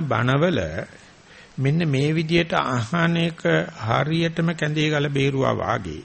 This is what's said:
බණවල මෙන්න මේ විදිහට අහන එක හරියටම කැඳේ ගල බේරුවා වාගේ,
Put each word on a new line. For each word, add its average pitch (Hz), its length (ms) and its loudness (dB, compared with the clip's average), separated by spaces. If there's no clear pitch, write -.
බණවල 135 580 2
මෙන්න 139 300 0
මේ 143 280 0
විදිහට 165 400 0
අහන 156 680 0
එක 170 240 -2
හරියටම 165 720 0
කැඳේ 156 380 -2
ගල 147 180 0
බේරුවා 135 460 0
වාගේ, 90 500 -4